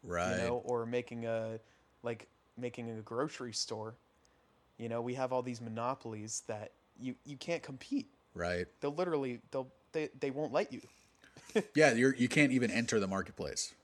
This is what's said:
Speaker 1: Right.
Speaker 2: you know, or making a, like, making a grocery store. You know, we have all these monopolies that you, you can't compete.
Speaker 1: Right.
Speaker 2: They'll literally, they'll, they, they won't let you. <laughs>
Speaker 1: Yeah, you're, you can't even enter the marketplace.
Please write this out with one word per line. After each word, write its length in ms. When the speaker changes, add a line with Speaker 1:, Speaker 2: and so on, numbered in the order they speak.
Speaker 1:
Right. 340
Speaker 2:
you 60
know, 220
or 200
making 400
a, 340
like, 240
making 320
a 120
grocery 520
store. 420
You 120
know, 120
we 120
have 180
all 100
these 200
monopolies 840
that 240
you, 160
you 120
can't 260
compete. 440
Speaker 1:
Right. 300
Speaker 2:
They'll 120
literally, 460
they'll, 180
they, 160
they 120
won't 200
let 220
you. 120
<laughs> 60
Speaker 1:
Yeah, 200
you're, 220
you 120
can't 240
even 180
enter 300
the 80
marketplace. 680